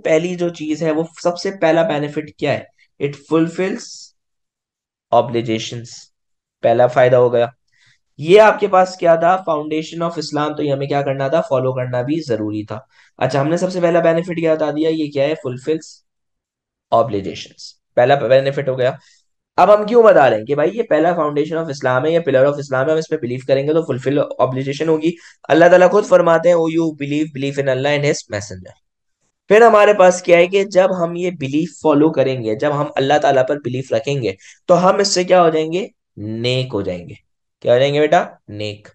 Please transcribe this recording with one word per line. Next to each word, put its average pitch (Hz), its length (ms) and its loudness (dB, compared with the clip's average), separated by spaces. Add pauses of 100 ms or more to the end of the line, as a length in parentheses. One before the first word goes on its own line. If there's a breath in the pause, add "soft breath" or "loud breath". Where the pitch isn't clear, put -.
पहली 165 320 0
जो 175 140 -4
चीज 151 320 -6
है, 160 100 -2
वो 165 140 -4 (160)
सबसे 175 280 -4 (120)
पहला 165 200 2
बेनिफिट 151 560 -6
क्या 143 140 -2
है? - 140 -6 (340)
It 143 200 -6 (100)
fulfills 170 560 -2 (1300)
obligations, 117 840 -4 (680)
पहला 120 260 4
फायदा 127 280 4
हो 123 140 4
गया। 120 220 0 (680)
ये 165 220 4
आपके 214 280 4
पास 185 320 2
क्या 170 160 4
था? 175 280 2
Foundation 160 680 -6
of 170 80 -10
Islam, 147 380 -6
तो 151 60 -6
ये 143 100 -2
हमें 139 160 -4
क्या 143 140 -2
करना 139 260 -4
था? 160 200 0
फॉलो 131 240 -2
करना 123 300 -6
भी 151 180 -4
जरूरी 107 440 -6
था। 107 220 -14 (320 soft breath)
अच्छा, 135 220 -2
हमने 156 180 -2
सबसे 185 220 -4
पहला 170 200 2
बेनिफिट 170 400 -2
क्या 160 140 0
बता 156 180 -2
दिया? 156 180 -2
ये 156 180 -4
क्या 139 160 -2
है? 151 100 -2 (120)
Fulfills 143 460 -8 (1000)
obligations, - 800 -4 (240)
पहला 131 220 4
बेनिफिट 135 500 0
हो 131 80 -4
गया। 131 220 -2 (600 soft breath)
अब 185 120 6
हम 208 160 4
क्यों 233 180 4
बता 165 240 6
रहे 110 100 0
हैं 110 80 -8
कि 139 80 -2
भाई 151 160 0
ये 220 200 -6
पहला 165 260 2
foundation 156 440 -4
of 165 120 -8
Islam 131 320 -2
है, 160 80 0
ये 170 80 2
pillar 135 240 2
of 143 160 0
Islam 135 260 -4
है, 156 60 0
हम 156 60 0
इस 160 120 -6
पे 156 60 -4
बिलीव 127 320 -8
करेंगे 143 260 0
तो 165 80 0
फुलफिल 139 360 -4
ऑब्लिगेशन 135 680 -4
होगी। 160 240 0 (380 loud breath)
अल्लाह 160 180 6
ताला 180 200 6
खुद 202 160 2
फरमाते 170 440 2
हैं, 175 80 4
"Oh, 165 180 0
you 165 120 0 (140)
believe, 147 340 -4
believe 139 280 -6
in 135 120 -2
Allah 139 220 -2
and 143 100 -2
his 160 160 -2 (100)
messenger।" 101 420 -12 (760)
फिर 214 120 8
हमारे 208 320 6
पास 180 280 4
क्या 170 160 4
है 175 80 4
कि 196 260 -2
जब 185 200 2
हम 170 240 -4
ये 175 220 -4
बिलीफ 143 440 -4
फॉलो 151 280 2
करेंगे, 127 460 -2
जब 147 160 -2
हम 147 240 -4
अल्लाह 139 220 0
ताला 139 240 2
पर 143 180 -4
बिलीफ 127 320 -8
रखेंगे, 117 440 -4 (320 soft breath)
तो 175 80 6
हम 185 240 2
इससे 202 240 0
क्या 185 160 4
हो 170 100 4
जाएंगे? 160 380 -4 (300)
नेक 123 540 -4
हो 101 100 -4
जाएंगे। 87 340 -10 (460)
क्या 120 100 2
हो 123 60 4
जाएंगे 143 220 0
बेटा? 175 260 2 (240)
नेक। 104 440 -12